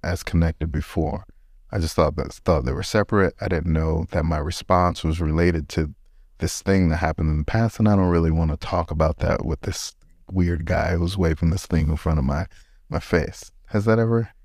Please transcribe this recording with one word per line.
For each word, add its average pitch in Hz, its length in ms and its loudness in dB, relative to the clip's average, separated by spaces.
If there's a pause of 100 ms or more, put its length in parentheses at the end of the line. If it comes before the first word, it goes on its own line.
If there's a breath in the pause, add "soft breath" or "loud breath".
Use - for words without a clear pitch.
as 90 200 -4
connected 82 480 0
before? 78 540 -4 (460)
I - 80 -4
just 80 160 -2
thought 73 200 2
that, - 180 -6
thought 76 320 0
they 64 80 -2
were 82 100 -6
separate. 101 560 2
I - 80 -6
didn't 82 240 0
know 80 400 0
that 80 140 0
my 80 140 0
response 87 640 0
was 80 180 0
related 82 480 2
to 78 240 -2 (460)
this - 240 -4
thing 92 260 4
that 80 80 0
happened 80 320 -2
in 76 80 0
the 73 80 -2
past, 113 340 -2
and 107 80 4
I 104 80 6
don't 92 140 4
really 82 220 4
wanna 80 260 0
talk - 340 -4
about 78 280 0
that - 260 -2
with - 160 -4
this - 340 -8 (360)
weird 87 340 0
guy 87 300 0
who's 87 220 -2
waving 82 340 2
this 92 160 -4
thing 78 220 2
in 78 80 0
front 80 200 0
of 65 80 0
my, 71 220 -2 (420 soft breath)
my - 100 -4
face. - 520 -4 (160)
Has 107 180 -2
that 113 140 4
ever 117 300 0 (160)